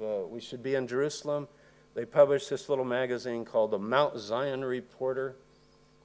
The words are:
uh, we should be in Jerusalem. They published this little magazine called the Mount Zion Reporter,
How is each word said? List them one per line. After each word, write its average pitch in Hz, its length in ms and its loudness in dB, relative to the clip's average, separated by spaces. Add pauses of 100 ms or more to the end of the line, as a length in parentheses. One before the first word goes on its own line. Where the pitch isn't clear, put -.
uh, 104 240 -4
we 113 120 -12
should 123 220 -12
be 135 140 -2
in 131 100 0
Jerusalem. 147 600 -4 (480)
They 120 100 -4
published 143 440 6
this 139 200 -6
little 131 160 2
magazine 123 580 -2
called 110 280 2
the 104 80 0
Mount 123 400 2
Zion 131 440 -4
Reporter, 131 680 -6 (720)